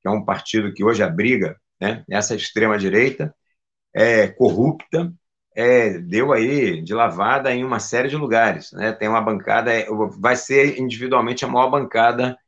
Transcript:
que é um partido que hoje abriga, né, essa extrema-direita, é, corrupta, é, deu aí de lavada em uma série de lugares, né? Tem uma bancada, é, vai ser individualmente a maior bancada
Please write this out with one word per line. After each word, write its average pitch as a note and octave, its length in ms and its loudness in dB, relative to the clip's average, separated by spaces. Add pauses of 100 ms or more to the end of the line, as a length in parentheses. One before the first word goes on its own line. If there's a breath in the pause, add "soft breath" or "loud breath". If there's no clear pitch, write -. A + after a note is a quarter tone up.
que - 80 -6
é - 20 -2
um G#2 140 -2
partido G2+ 480 -2
que F#2+ 100 -6
hoje G#2+ 200 2
abriga, F#2 580 -2 (180)
né, G#2+ 300 -4
essa G#2 260 -2
extrema-direita, G#2+ 1000 0 (580)
é, A2 360 4
corrupta, D3+ 840 0 (420)
é, A#2 440 2
deu G#2 340 0
aí A#2 480 0
de E2 140 -8
lavada A#2 580 0
em B2 100 -2
uma B2+ 160 -4
série A#2+ 300 -2
de C#3 80 -6
lugares, A2+ 560 0
né? G2+ 200 -4
Tem G#2+ 140 -6
uma A2+ 140 0
bancada, A2 500 -2
é, A2+ 160 0 (320)
vai A#2+ 180 2
ser C#3 440 2
individualmente B2 640 -2
a B2+ 40 -6
maior B2 200 2
bancada B2 800 0